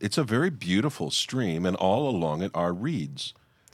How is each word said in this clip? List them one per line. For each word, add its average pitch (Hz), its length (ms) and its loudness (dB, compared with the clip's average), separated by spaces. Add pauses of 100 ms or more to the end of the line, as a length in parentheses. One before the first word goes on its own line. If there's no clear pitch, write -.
it's 107 160 -2
a 160 60 4
very 123 260 2
beautiful 98 640 0
stream, 92 540 0
and 90 120 2
all 117 320 4
along 82 320 0
it 92 120 -2
are 87 200 0
reeds. 92 600 -4 (400)